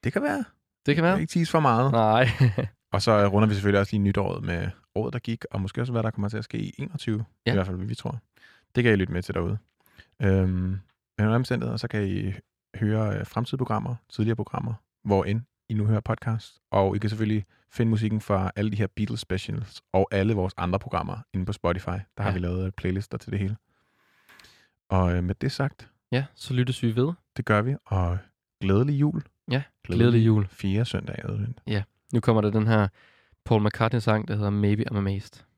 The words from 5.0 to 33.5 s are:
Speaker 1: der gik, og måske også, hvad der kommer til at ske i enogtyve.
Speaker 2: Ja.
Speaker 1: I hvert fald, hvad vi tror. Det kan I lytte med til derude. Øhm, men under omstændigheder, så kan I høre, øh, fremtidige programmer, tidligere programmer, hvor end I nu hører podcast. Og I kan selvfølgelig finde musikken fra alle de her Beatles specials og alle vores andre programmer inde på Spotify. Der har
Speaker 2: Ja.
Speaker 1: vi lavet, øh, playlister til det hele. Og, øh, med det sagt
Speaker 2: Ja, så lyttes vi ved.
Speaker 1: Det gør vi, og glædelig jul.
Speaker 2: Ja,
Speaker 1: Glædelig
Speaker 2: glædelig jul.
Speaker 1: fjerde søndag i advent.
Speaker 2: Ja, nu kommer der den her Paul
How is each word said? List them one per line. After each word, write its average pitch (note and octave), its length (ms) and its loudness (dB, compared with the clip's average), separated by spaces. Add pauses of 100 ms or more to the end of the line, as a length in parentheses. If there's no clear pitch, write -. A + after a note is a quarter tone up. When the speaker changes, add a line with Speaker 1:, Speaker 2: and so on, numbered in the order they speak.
Speaker 1:
der B2 60 -6
gik, A2+ 320 -8
og G2+ 100 -4
måske F#2+ 200 -4
også, B2 120 -4
hvad A#2 100 0
der A2 80 0
kommer G2+ 180 -4
til G#2+ 100 -6
at A2+ 60 -8
ske A2+ 140 -8
i G2+ 200 -6
enogtyve. A#2+ 460 -6 (220)
Speaker 2:
Ja. A2+ 60 0
Speaker 1:
I - 20 0
hvert F#2+ 120 0
fald, F#2 100 -6
hvad F#2 100 -6
vi A2+ 80 -6
tror. - 240 -10 (560)
Det B2 100 2
kan A#2 80 6
I G#2 40 6
lytte F#2 160 0
med F2 100 -2
til - 120 -8
derude. F2+ 240 -2 (640)
Øhm, F#2+ 260 4 (680)
men G#2+ 80 2
under A2 80 2
omstændigheder, A#2 420 -2
så A#2 120 -6
kan G#2 200 -2
I F#2+ 240 -4 (420)
høre, G#2+ 440 0
øh, - 80 -6
fremtidige A#2+ 320 -4
programmer, A#2 360 -4 (140)
tidligere A2 280 -2
programmer, A2+ 380 -6 (300)
hvor G2 200 4
end G#2+ 160 0 (280)
I A2+ 60 -4
nu G#2+ 120 0
hører G#2+ 140 2
podcast. - 580 -6 (120)
Og G2 260 2
I - 20 -2
kan G#2 120 -2
selvfølgelig G#2+ 340 -2 (260)
finde A2+ 200 0
musikken A2 300 0
fra F#2+ 360 0
alle G#2+ 140 0
de G2+ 60 -4
her G2+ 100 0 (100)
Beatles A2 240 -4
specials - 640 -8 (100)
og F#2+ 180 4
alle G2+ 240 2
vores F#2+ 220 -2
andre F2+ 220 -2
programmer F#2 380 -6 (160)
inde F#2 140 -4
på G#2 60 -6
Spotify. F2 360 -4
Der G2 340 -8
har G2+ 40 0
Speaker 2:
Ja. G2+ 60 0
Speaker 1:
vi F#2 60 -2
lavet, F2+ 280 -2
øh, F#2 60 -6
playlister F#2+ 460 -4
til - 140 -10
det G2+ 80 -2
hele. G2+ 160 -2 (1300)
Og, F#2 280 2
øh, F2 80 0
med F#2 100 -2
det - 180 -4
sagt - 360 -6 (240)
Speaker 2:
Ja, C3 120 0 (100)
så - 200 -8
lyttes B2 280 0
vi A2+ 140 0
ved. C#3 160 0 (240)
Speaker 1:
Det - 80 -6
gør G#2 180 2
vi, C3 120 -2 (100)
og F2+ 340 0 (420)
glædelig B2 400 2
jul. D3 220 0 (280)
Speaker 2:
Ja, C3+ 120 0 (220)
Speaker 1:
Glædelig A2+ 200 2
Speaker 2:
glædelig A#2 220 6
jul. G#2+ 240 4
Speaker 1:
fjerde G2+ 340 -2
søndag - 340 -6
i - 60 -10
advent. G#2+ 420 -6
Speaker 2:
Ja, G#2 160 -2 (300)
nu A#2+ 80 2
kommer A2 220 2
der G#2 80 2
den G#2+ 160 2
her G#2+ 220 4 (560)
Paul G#2+ 180 4